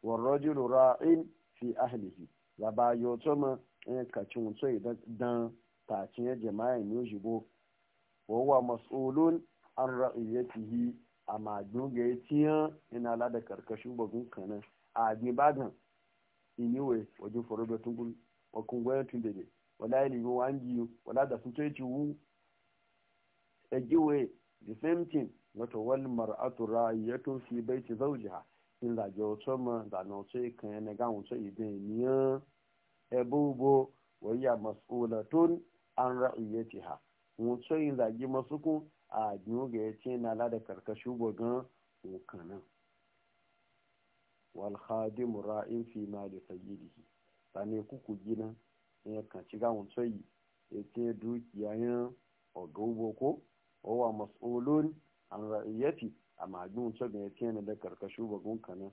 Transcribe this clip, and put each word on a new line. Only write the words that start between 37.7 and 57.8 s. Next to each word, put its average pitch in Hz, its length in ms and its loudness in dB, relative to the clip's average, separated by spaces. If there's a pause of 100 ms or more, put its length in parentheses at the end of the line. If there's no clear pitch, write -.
yin 147 200 2
za 117 140 4
gi 117 160 -4
masu 131 340 0
kun, 156 260 2 (220)
a 107 280 0
giyu 113 320 -2
ga 113 120 -2
ya 110 180 -2
ce 127 180 -4
na 117 160 0
la 117 160 0
da 113 100 -2
karkashu 107 580 -8
bagun 117 480 0 (640)
kana. 92 340 -14 (1900)
Wal 101 220 -6
khadimu 110 640 -2
ra'in 107 440 -4
fi 117 220 -12
mali 101 400 -10
sayyidihi. 92 560 -16 (500)
Sane 107 300 -4
kuku 110 400 -10
gina, 110 320 -4 (500)
in 107 80 -8
ya 107 100 -6
kan 92 260 -16
shiga 113 220 0
wancan 107 420 -4
yi, 101 100 -12 (480)
ya 104 120 -8 (100)
ce 117 200 -2
dukiya 107 600 -6
yin 120 400 -2 (400)
oga 87 260 -10
ubo 113 320 -2
ko, 131 280 -2 (420)
wa 104 100 -6
huwa 117 200 2
mas'ulun 123 800 0 (380)
an 98 180 -8
ra'iyati, 110 640 -2 (260)
amma 92 300 -10
duk 107 180 -6
wancan 113 260 -6
da 104 80 -8
ya 101 160 -8
ce 117 160 -2
na 107 100 -6
da 104 140 -6
karkashin 98 540 -8